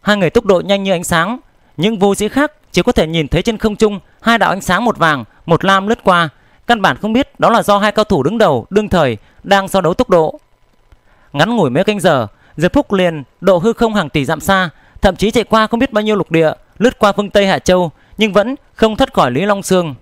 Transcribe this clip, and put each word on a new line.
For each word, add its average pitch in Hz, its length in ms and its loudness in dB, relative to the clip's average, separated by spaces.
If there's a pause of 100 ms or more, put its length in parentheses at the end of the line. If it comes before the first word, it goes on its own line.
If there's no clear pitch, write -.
Hai 208 160 0
người 180 140 0
tốc - 140 0
độ 185 160 2
nhanh 196 220 -2
như 196 100 -2
ánh 170 120 -2
sáng, 180 340 -2 (380)
những 208 220 -2
vô 202 160 2
sĩ 208 140 -4
khác 294 240 -2 (200)
chỉ 175 100 0
có 247 100 0
thể 175 140 0
nhìn 160 220 -4
thấy 170 140 0
trên 220 160 -4
không 208 180 -2
trung 208 240 0 (200)
hai 233 180 0
đạo 180 120 2
ánh 190 100 -2
sáng 185 240 -2
một 233 140 -2
vàng, 147 260 0 (220)
một 165 180 0
lam 196 220 0
lướt 220 180 -2
qua, 175 240 2 (380)
căn 226 160 0
bản 156 200 0
không 220 100 -4
biết 262 280 -2
đó 170 100 4
là 220 120 2
do 202 160 2
hai 208 140 0
cao 214 120 0
thủ 160 180 0
đứng 196 160 -2
đầu 151 320 0
đương 208 180 -2
thời 143 280 0 (260)
đang 196 260 0
so 190 120 0
đấu 170 140 0
tốc - 160 -2
độ. 170 300 2 (920)
Ngắn 185 240 0
ngủi 160 140 0
mấy 151 140 0
canh 208 160 -2
giờ, 143 260 0 (300)
Diệp 165 160 0
Phúc - 200 0
liền 175 300 -2 (180)
độ 180 180 2
hư 214 140 0
không 220 220 0
hàng 175 160 -2
tỷ 143 140 -2
dặm 151 160 -4
xa, 185 300 0 (300)
thậm 190 160 0
chí 208 140 0
chạy 226 140 0
qua 220 220 2
không 233 140 -4
biết 269 120 -2
bao 214 100 0
nhiêu 214 140 0
lục 170 140 -4
địa, 160 220 2 (260)
lướt 240 200 0
qua 202 140 2
phương 202 180 -4
Tây 202 160 2
Hạ 175 120 0
Châu, 180 320 0 (280)
nhưng 208 140 0
vẫn 208 220 0 (200)
không 220 220 0
thoát 269 180 -2
khỏi 151 160 2
Lý 143 140 -2
Long 202 180 -2
Sương. 175 400 -2